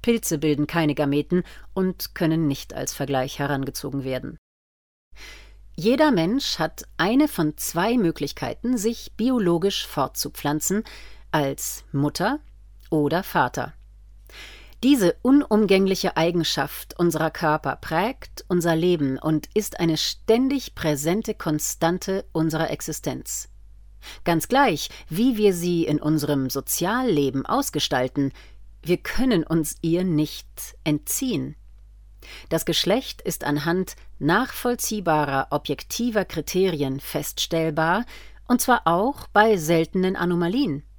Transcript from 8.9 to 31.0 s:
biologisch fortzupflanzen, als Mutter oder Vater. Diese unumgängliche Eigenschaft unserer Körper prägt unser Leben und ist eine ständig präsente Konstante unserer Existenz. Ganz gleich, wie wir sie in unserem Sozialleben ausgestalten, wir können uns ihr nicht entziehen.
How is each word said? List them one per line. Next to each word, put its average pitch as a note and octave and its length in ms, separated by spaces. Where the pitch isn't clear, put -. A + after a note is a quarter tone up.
biologisch G3 720
fortzupflanzen, D3 1000
als - 600
Mutter F3 480
oder D#3 340
Vater. C3 520
Diese A3+ 400
unumgängliche G3 920
Eigenschaft E3 840
unserer E3 320
Körper D3+ 460
prägt - 720
unser E3+ 280
Leben D#3+ 420
und D#3 360
ist - 260
eine E3 160
ständig B3+ 800
präsente E3 600
Konstante F3+ 1000
unserer D#3+ 380
Existenz. - 800
Ganz E3+ 240
gleich, B3 420
wie A3+ 280
wir G#3 160
sie E3+ 320
in D3 160
unserem C#3+ 480
Sozialleben D3 960
ausgestalten, C#3 880
wir E3+ 160
können A3+ 440
uns D#3+ 380
ihr E3+ 240
nicht - 800
entziehen. D3+ 720